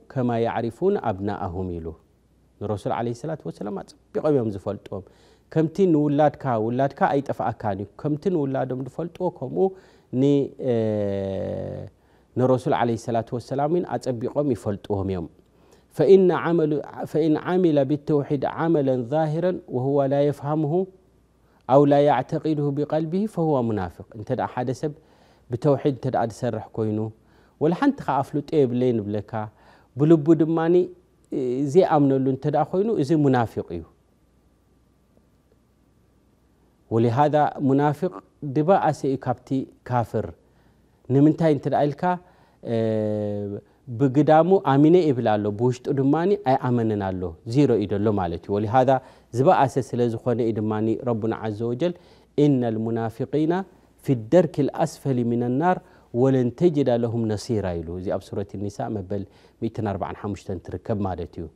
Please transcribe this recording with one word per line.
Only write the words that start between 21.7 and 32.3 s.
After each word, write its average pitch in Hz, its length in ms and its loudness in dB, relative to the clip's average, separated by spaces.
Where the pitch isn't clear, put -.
ላ 143 160 6
ያዕተቂድሁ 147 720 0
ብቀልቢሂ 156 560 -2
ፈሁወ 156 360 0
ሙናፊቅ። 101 500 -4
እንተ 107 180 -12
ደኣ 107 180 -2
ሓደ 123 260 -6
ሰብ 151 180 -6
ብተውሒድ 139 440 0
እንተ 120 160 -8
ደኣ 101 180 0
ዝሰርሕ 110 420 -6
ኮይኑ፣ 107 300 -2
ወላ 156 140 2
ሓንቲ 277 240 0
ኸ 160 160 -6
ኣፍልጦ 143 400 -4
የብለይ 123 380 2
ንብለካ፣ 104 380 -6
ብልቡ 151 300 4
ድማኒ፣ 165 380 2
እ፣ - 80 -4
ዘይኣምነሉ 139 640 4
እንተ 135 200 -2